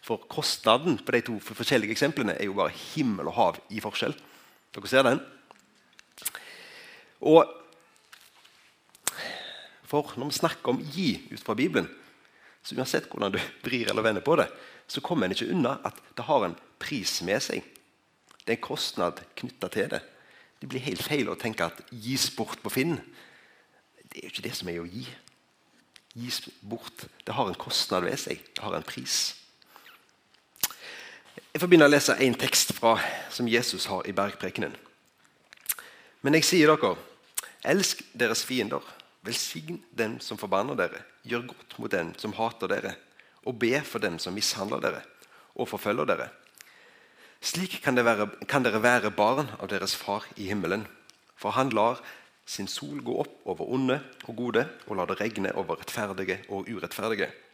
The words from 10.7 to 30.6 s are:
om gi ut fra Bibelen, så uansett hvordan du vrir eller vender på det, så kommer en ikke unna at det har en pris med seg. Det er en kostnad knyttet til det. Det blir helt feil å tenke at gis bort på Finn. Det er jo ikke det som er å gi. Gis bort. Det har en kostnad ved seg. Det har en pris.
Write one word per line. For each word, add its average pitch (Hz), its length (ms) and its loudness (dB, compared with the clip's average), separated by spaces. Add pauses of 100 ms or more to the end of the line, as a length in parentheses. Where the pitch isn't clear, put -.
om 131 120 0 (100)
gi 175 160 2 (220)
ut 107 100 -12
fra 110 160 -2
Bibelen, 127 320 2 (760)
så - 140 -8
uansett - 320 0
hvordan 98 240 -2
du 92 60 0 (260)
vrir 117 240 0
eller 107 160 2
vender 107 200 2
på 160 120 4
det, 104 100 4 (400)
så - 140 -6
kommer 143 240 0
en 92 80 0
ikke - 160 -4
unna 139 380 2
at - 100 -8 (200)
det 120 100 -8
har 131 180 4
en 85 120 -4 (240)
pris - 440 -4
med 101 160 2
seg. - 240 -6 (760)
Det - 120 -2
er 117 60 -2
en - 100 -10
kostnad - 540 -2 (140)
knyttet - 360 -8
til 107 220 0
det. - 60 -4 (600)
Det 135 80 -14
blir 131 160 -6
helt - 160 -4
feil 135 280 0
å 87 120 -6
tenke 107 240 -2
at - 240 -8
gis 123 480 -2
bort - 240 -6
på - 120 -6
Finn. 139 260 2 (1040)
Det - 160 -16
er - 60 -16
jo - 60 -16
ikke - 120 -10
det - 120 -6
som 90 120 -6
er 85 120 -6
å 87 80 -10
gi. 120 180 -10 (1080)
Gis 120 360 -8 (120)
bort. - 440 -12 (180)
Det 110 100 -6
har 117 140 0
en 87 80 -4
kostnad - 480 0
ved 92 160 0
seg. - 220 -6 (140)
Det - 80 -8
har 95 120 -4
en 80 80 -4
pris. - 520 -4 (2250)